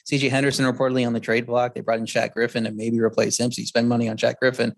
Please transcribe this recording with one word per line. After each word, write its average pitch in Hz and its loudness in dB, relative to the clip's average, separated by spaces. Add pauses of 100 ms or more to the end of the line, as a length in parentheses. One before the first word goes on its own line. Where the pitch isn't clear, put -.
C 143 -2
J 135 2
Henderson 135 2
reportedly 127 0
on 120 0
the 113 0
trade 113 0
block. 123 0
They 113 -8
brought 113 0
in 113 -4
Shaq 113 -2
Griffin 117 0
to 113 -2
maybe 113 -2
replace 113 2
him. 120 0
So 120 -8
you 117 -6
spend 117 2
money 117 2
on 110 -6
Shaq 120 0
Griffin, 120 0